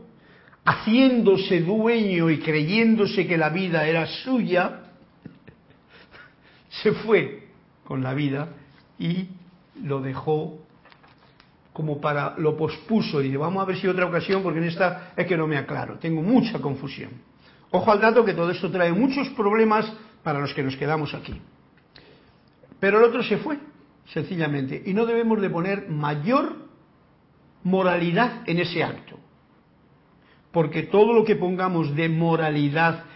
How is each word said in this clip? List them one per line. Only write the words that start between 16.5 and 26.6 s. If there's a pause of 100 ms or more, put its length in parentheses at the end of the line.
confusión". (600)
Ojo
al
dato
que
todo
esto
trae
muchos
problemas (320)
para
los
que
nos
quedamos
aquí. (1400)
Pero
el
otro
se
fue, (480)
sencillamente,
y
no
debemos
de
poner
mayor (1080)